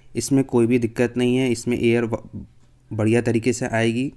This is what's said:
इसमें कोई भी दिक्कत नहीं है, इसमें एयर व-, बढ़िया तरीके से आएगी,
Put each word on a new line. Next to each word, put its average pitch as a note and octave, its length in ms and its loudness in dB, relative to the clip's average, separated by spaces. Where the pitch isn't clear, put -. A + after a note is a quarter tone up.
इसमें C3+ 300 2
कोई A#2+ 220 2
भी B2 120 2
दिक्कत A#2 380 -2
नहीं B2 200 2
है, C3 140 0
इसमें A#2+ 280 -2
एयर A#2 260 2
व-, A2 160 -4
बढ़िया A2 300 2
तरीके A#2 320 0
से B2 140 -6
आएगी, A2+ 500 -2